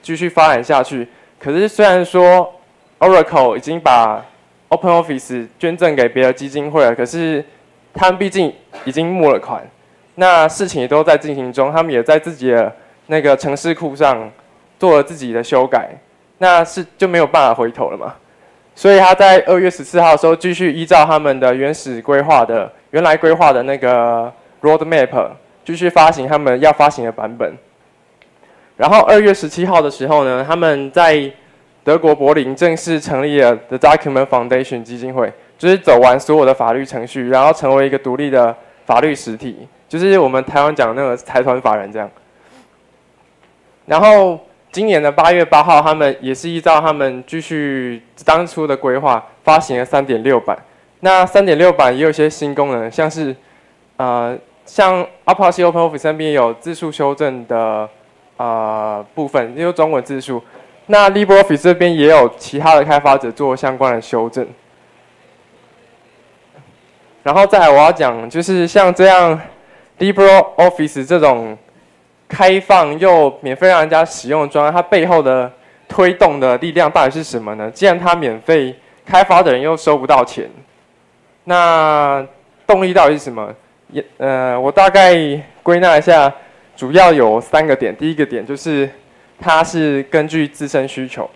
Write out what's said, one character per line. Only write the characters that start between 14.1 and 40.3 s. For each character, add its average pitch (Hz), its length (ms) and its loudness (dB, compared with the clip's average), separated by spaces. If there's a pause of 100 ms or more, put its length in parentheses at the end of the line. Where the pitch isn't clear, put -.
做 175 180 4
了 143 60 2
自 165 120 -10
己 131 160 -10
的 117 120 -4
修 131 240 0
改， 120 240 -4 (480)
那 175 260 2
是 175 180 -10 (140)
就 190 100 0
没 175 120 -2
有 151 80 2
办 147 200 2
法 113 60 2
回 117 160 -4
头 120 220 -8
了 101 60 -12
嘛。 - 180 -14 (640)
所 196 140 4
以 196 80 6
他 185 160 6
在 190 320 6
二 180 100 2
月 185 140 0
十 143 140 -18
四 175 160 -2
号 165 100 4
的 151 60 4
时 160 100 0
候， 160 80 2
继 180 180 -6
续 175 160 -4
依 165 160 -6
照 156 200 4
他 156 120 0
们 143 220 -2
的 127 160 0
原 139 180 -4
始 123 280 -12
规 139 200 0
划 143 220 2
的， 113 260 -4 (220)
原 151 100 -2
来 156 140 2
规 160 160 0
划 160 220 4
的 123 100 -2
那 139 140 -6
个 120 520 -2 (320)
roadmap， 151 680 0 (340)
继 165 100 -12
续 175 160 -4
发 165 220 4
行 139 160 -8
他 151 100 -2
们 131 220 -2
要 151 140 4
发 147 160 2
行 131 160 -6
的 117 40 -6
版 110 280 -12
本。 95 180 -8 (1200)
然 135 140 0
后 208 140 6
二 208 140 4
月 208 160 4
十 165 140 -6
七 175 180 -6
号 180 160 2
的 143 80 -4
时 135 180 -8
候 147 180 0
呢， 127 200 -4
他 165 120 -2
们 143 340 -2
在 156 400 0 (540)
德 151 120 2
国 160 160 2
柏 147 200 0
林 135 200 -2
正 165 220 0
式 160 240 -6
成 139 240 -6
立 147 160 -2
了 120 160 4
The 123 220 -12
Document 143 480 2
Foundation 127 580 -4
基 117 140 -16
金 127 160 -12
会， 123 180 -4 (260)
就 170 120 -2
是 190 80 2
走 151 240 4
完 127 180 4
所 151 160 -2
有 147 100 2
的 135 80 2
法 117 200 -2
律 135 120 -6
程 123 220 -12
序， 123 220 -10
然 131 120 2
后 151 120 4
成 135 240 -2
为 135 100 2
一 - 20 -6
个 135 80 -4
独 127 200 -6
立 143 120 -6
的 120 240 2 (320)
法 117 140 2
律 147 160 0
实 113 220 -12
体， 123 280 -16 (220)
就 156 100 -10
是 190 220 2
我 147 80 2
们 131 160 -2